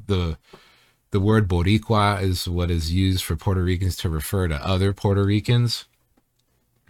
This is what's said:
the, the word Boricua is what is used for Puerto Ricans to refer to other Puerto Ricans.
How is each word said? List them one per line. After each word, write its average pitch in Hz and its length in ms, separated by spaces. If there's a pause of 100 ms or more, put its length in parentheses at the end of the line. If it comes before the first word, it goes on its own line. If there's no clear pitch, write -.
the, 90 320 (760)
the 101 100
word 107 260
Boricua 101 720
is 95 240
what 87 240
is 82 220
used 92 320
for 85 140
Puerto 92 260
Ricans 90 320
to - 140
refer 85 400
to 76 120
other 95 300
Puerto 98 320
Ricans. 113 600 (1040)